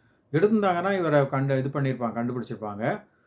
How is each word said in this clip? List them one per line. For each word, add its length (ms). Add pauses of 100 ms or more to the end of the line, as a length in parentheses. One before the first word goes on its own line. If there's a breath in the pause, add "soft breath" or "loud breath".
(320 soft breath)
எடுத்திருந்தாங்கன்னா, 640
இவரை 300
கண்டு, 300
இது 100
பண்ணியிருப்பாங்க, 440
கண்டுபிடிச்சிருப்பாங்க. 920 (240 soft breath)